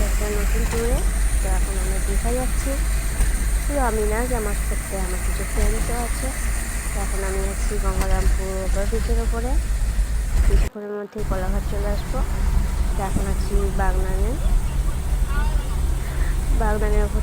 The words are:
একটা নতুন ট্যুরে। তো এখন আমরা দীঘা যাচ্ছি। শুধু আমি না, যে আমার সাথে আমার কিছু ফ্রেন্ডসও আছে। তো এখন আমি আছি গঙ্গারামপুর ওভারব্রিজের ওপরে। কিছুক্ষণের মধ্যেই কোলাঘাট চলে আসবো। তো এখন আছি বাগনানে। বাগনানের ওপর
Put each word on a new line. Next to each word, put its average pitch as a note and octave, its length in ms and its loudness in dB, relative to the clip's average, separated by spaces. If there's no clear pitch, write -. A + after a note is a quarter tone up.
একটা G#3+ 240 0
নতুন G#3 360 0
ট্যুরে। F#3 340 2
তো - 60 0
এখন - 300 0
আমরা - 200 0
দীঘা G#3 340 0
যাচ্ছি। B3+ 380 0
শুধু C#4+ 220 -2
আমি A3 220 0
না, G#3+ 240 0
যে - 100 0
আমার G#3 180 -2
সাথে - 460 -4
আমার F3+ 260 -4
কিছু - 160 -2
ফ্রেন্ডসও A3 440 0
আছে। - 300 -2
তো - 120 -4
এখন G3 240 -2
আমি F#3+ 240 -2
আছি - 240 -2
গঙ্গারামপুর F#3+ 680 2
ওভারব্রিজের A3 560 0
ওপরে। A3+ 300 0
কিছুক্ষণের - 440 2
মধ্যেই G#3 360 -6
কোলাঘাট F#3+ 420 -2
চলে G3 180 -2
আসবো। - 300 -2
তো G#3 80 0
এখন F#3+ 240 0
আছি - 280 -2
বাগনানে। - 540 2
বাগনানের G#3+ 460 2
ওপর - 180 -2